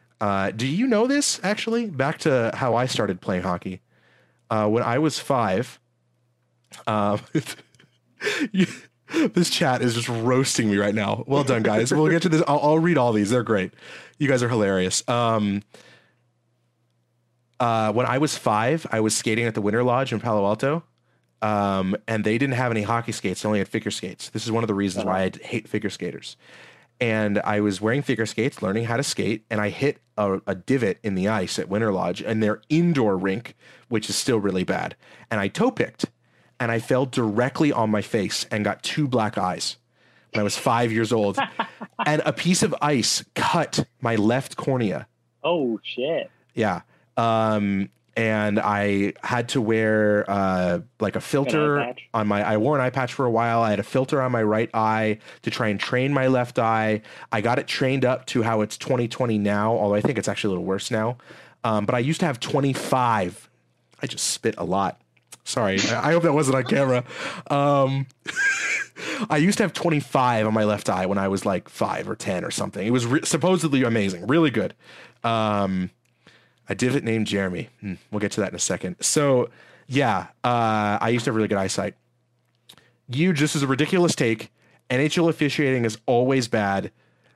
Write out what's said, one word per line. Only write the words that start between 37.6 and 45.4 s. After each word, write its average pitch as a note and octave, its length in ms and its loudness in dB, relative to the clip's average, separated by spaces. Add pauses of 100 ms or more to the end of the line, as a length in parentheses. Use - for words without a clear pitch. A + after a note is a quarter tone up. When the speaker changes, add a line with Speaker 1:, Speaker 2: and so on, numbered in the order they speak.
Speaker 1:
on A2 180 0
my G#2 120 2
face - 480 -4
and G#2+ 140 -2
got G2 180 -2
two D3+ 260 -2
black A2 300 0
eyes F2+ 400 -4 (540)
when G#2+ 80 -2
I G#2 40 0
was G2+ 140 -2
five A#2+ 340 2
years A2+ 200 0
old. G#2 320 2
Speaker 2:
<laughs> - 40 -6 (580)
Speaker 1:
And D3+ 180 2
a D#3 80 0
piece - 300 0
of E3 180 0
ice D3 420 0 (120)
cut - 500 -2 (160)
my A#2 160 0
left A2+ 400 0
cornea. A2+ 500 -2 (380)